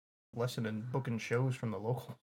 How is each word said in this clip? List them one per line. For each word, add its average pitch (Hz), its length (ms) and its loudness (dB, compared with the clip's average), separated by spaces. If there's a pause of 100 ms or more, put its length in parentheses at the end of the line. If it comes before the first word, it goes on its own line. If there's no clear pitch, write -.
(340)
lesson 117 320 0
in 107 160 -2 (100)
booking 127 260 0
shows 127 380 2
from 113 140 -2
the 95 80 -4
locals. 120 460 -2